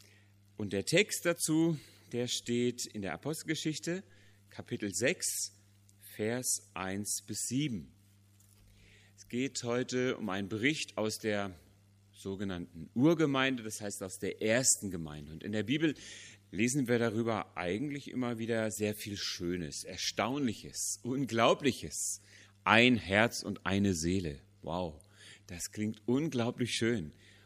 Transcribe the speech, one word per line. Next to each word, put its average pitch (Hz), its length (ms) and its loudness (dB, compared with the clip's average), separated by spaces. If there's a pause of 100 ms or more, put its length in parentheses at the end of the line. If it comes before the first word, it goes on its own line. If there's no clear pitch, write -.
(560)
Und 104 160 -6
der 98 120 0
Text - 400 2
dazu, 165 540 2 (320)
der 120 160 -2
steht 120 580 0
in 107 180 -8
der 92 100 -2
Apostelgeschichte, 156 920 -4 (480)
Kapitel 104 420 -6
sechs, - 600 -2 (640)
Vers 117 580 -2
eins 95 480 -4
bis - 240 -6
sieben. 120 460 -2 (1200)
Es - 120 -20
geht 127 340 -2
heute 123 540 0
um 107 120 -4
einen 95 200 -2
Bericht 120 500 0
aus 107 200 0
der 101 360 -2 (640)
sogenannten 95 760 -6
Urgemeinde, 135 680 4
das 110 180 -8
heißt 101 220 -6
aus 92 160 -8
der - 240 -4
ersten 110 480 4
Gemeinde. 78 420 -8
Und 80 120 -10
in 104 80 -4
der 107 100 0
Bibel 147 320 2 (560)
lesen 120 380 2
wir 120 100 6
darüber 113 580 0
eigentlich 123 540 -4
immer 120 280 -2
wieder 113 320 0
sehr 104 240 0
viel 101 220 -6
Schönes, 87 680 -2
Erstaunliches, 107 1160 -4
Unglaubliches. 123 1200 2 (420)
Ein 117 320 8
Herz 104 460 2
und 95 220 -6
eine 98 300 4
Seele. 82 460 0 (220)
Wow, 85 320 -4 (520)
das 87 240 -10
klingt 107 360 -4
unglaublich 123 680 0
schön. 113 400 0 (340)